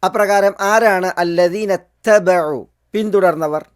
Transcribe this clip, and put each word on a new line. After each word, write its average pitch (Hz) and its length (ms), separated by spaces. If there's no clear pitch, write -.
അപ്രകാരം 202 540
ആരാണ് 196 580
അല്ലദീന 175 580
തബഉ, 175 880
പിന്തുടർന്നവർ? 180 720